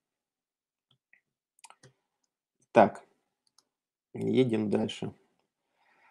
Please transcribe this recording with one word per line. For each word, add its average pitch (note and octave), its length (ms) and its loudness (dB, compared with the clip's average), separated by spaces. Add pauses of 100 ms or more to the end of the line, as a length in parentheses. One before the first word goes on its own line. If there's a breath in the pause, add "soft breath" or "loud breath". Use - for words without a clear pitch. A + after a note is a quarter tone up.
(2750)
Так, - 360 2 (1080)
едем A2+ 560 -2
дальше. G#2+ 420 -4 (1000)